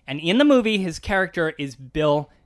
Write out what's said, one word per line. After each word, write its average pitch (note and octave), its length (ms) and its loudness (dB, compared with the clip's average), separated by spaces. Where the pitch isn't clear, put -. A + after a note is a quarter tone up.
And C#3 120 -8
in E3+ 180 0
the C#4+ 80 4
movie, A#3 320 4
his F#3 220 -4
character F3+ 580 -2
is C#3 180 -8
Bill D3 540 -2